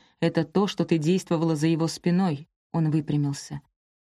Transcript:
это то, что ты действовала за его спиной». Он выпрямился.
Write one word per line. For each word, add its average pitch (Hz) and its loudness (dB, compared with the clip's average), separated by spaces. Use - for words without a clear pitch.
это 165 0
то, 190 0
что 170 -2
ты 170 2
действовала 165 0
за 151 0
его 165 2
спиной». 175 -2
Он 160 0
выпрямился. 147 -2